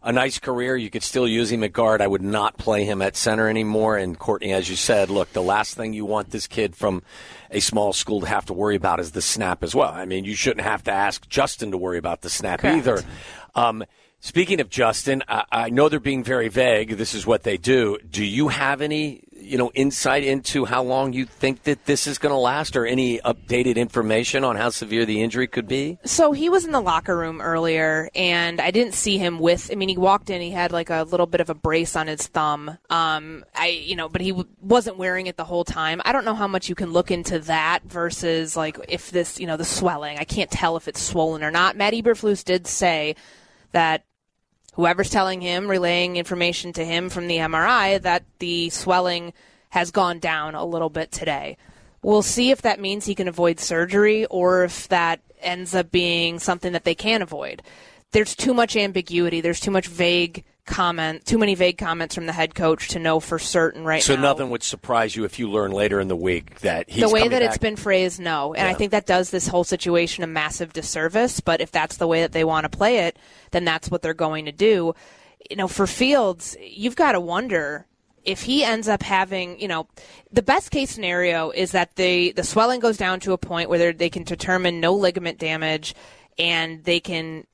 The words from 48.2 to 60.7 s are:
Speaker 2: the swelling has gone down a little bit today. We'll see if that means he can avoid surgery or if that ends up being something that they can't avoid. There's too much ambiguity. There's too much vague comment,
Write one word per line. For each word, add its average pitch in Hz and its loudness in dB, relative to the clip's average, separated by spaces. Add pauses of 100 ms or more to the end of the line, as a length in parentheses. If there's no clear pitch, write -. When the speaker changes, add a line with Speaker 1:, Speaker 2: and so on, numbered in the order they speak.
Speaker 2:
the 170 -4
swelling 175 0 (360)
has 175 0
gone 175 2
down 156 -4
a 151 -6
little 165 -2
bit 160 -6
today. 143 -6 (460)
We'll 208 6
see 247 2
if 262 4
that 214 0
means 202 -4
he 202 -2
can 185 -2
avoid 170 2
surgery 202 2
or 180 4
if - -4
that 170 2 (200)
ends 180 -6
up 175 0
being 170 0
something 180 -2
that 170 -2
they 170 0
can't 220 0
avoid. 143 -10 (480)
There's 214 2
too 254 0
much 233 2
ambiguity. 175 0
There's 170 0
too 202 -2
much 190 2
vague 175 0 (200)
comment, 165 -2